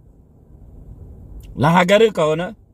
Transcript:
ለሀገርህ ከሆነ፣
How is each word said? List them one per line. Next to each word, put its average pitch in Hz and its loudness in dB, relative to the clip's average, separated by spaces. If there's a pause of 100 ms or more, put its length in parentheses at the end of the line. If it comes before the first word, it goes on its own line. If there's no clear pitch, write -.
(1500)
ለሀገርህ 185 4
ከሆነ፣ 156 -2 (320)